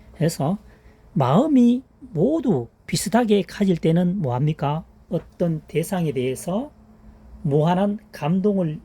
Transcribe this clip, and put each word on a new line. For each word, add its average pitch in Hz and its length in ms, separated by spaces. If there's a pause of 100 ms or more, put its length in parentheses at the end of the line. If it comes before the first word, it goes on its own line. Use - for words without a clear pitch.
(140)
그래서 165 440 (560)
마음이 240 720 (160)
모두 214 680 (200)
비슷하게 202 560
가질 190 340
때는 180 440
뭐합니까? 147 640 (240)
어떤 170 580
대상에 165 440
대해서 131 600 (680)
무한한 180 580 (120)
감동을 185 720